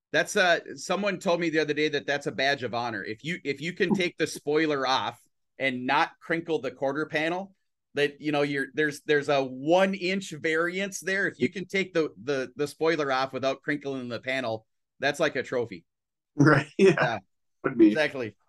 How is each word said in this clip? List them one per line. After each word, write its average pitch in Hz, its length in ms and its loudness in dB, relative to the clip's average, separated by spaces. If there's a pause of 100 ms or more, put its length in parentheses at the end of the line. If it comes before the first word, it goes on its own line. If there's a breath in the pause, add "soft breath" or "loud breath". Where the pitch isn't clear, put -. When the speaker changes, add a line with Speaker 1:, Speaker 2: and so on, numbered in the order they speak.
(120)
Speaker 1:
That's, 165 240 0
uh, 180 240 4 (160)
someone 190 420 -2
told 175 220 0
me 170 100 0
the 156 80 0
other 151 160 0
day 151 140 0
that 143 180 -4
that's 143 220 -2
a 139 40 -6
badge 135 300 0
of 117 120 -6
honor. 117 300 -4
If 110 200 -10
you, 170 200 -6
if 139 160 -4
you 165 120 -8
can 175 220 0
take 180 220 -4
the 160 120 -2
spoiler 151 580 0
off 120 340 -2 (380)
and 127 280 -2
not 147 240 2 (100)
crinkle 165 400 -4
the 127 100 -6
quarter 139 360 -4
panel, 165 460 -4 (420)
that, 143 260 0
you 147 100 -4
know, 147 120 2
you're, 143 320 -2
there's, 151 320 0
there's 147 220 2
a 143 140 4
one 156 520 2
inch 190 360 -4
variance 170 680 -2
there. 190 260 -2
If - 140 -6
you - 80 0
can 180 180 -6
take 190 280 -2
the, 160 160 0 (120)
the, 131 320 -4
the 143 140 -4
spoiler 151 420 0
off 135 220 0
without 135 300 -2
crinkling 143 460 -6
the 113 120 -6
panel, 123 460 -4 (340)
that's 139 180 0
like 156 160 0
a 123 80 -2
trophy. 113 460 -4
Speaker 2:
<laughs> - 60 -20 (420)
Right. 147 300 6 (120)
Yeah. 190 220 8
Speaker 1:
Yeah. 117 180 0 (440)
Speaker 2:
Would - 160 -2
be. 110 100 10
Speaker 1:
Exactly. 131 460 0 (140)